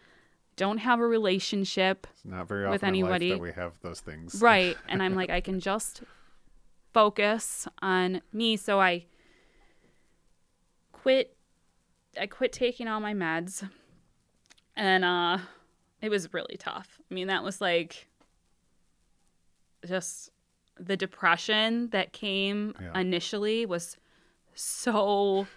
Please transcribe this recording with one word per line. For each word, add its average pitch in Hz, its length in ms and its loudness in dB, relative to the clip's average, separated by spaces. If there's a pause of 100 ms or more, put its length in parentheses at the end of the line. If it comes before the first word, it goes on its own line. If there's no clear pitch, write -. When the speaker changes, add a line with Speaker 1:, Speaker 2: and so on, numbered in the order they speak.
(560)
Speaker 1:
Don't 202 240 0
have 240 200 2
a 233 60 4
relationship 190 1080 2
Speaker 2:
It's - 120 -20
not 185 220 -8
very 202 200 -2
Speaker 1:
with 196 160 0
Speaker 2:
often 190 120 2
in 190 60 2
life 180 120 2
Speaker 1:
anybody. 175 180 0
Speaker 2:
that 185 80 -2
we 170 120 -6
have 87 300 -8
those 85 180 -10
things. 85 420 -10
Speaker 1:
Right. 196 340 6 (120)
And 190 160 -2
I'm 185 120 0
Speaker 2:
<laughs> 185 60 0
Speaker 1:
like, 180 80 -4
"I 175 120 0
can 190 180 -6
just 196 420 -4 (920)
focus 208 760 2 (140)
on 185 400 2 (120)
me." 220 240 0
So 202 220 2
I 175 260 4 (1900)
quit, - 440 2 (840)
I - 80 -6
quit 254 240 -2
taking 247 360 -4
all 214 120 -4
my 214 140 -4
meds. 175 540 -4 (1080)
And, 190 280 2
uh, 180 360 2 (640)
it 214 80 -6
was 196 260 -2
really - 240 -8
tough. - 400 -12 (100)
I - 60 -10
mean, 185 120 -6
that 190 160 0
was, 190 160 -8
like, 175 480 -2 (1800)
just - 420 -6 (500)
the 185 160 -4
depression 214 920 2
that 196 240 -2
came 202 680 -4
Speaker 2:
Yeah. 185 200 -6
Speaker 1:
initially 202 680 -2
was 175 320 -6 (560)
so 202 1040 2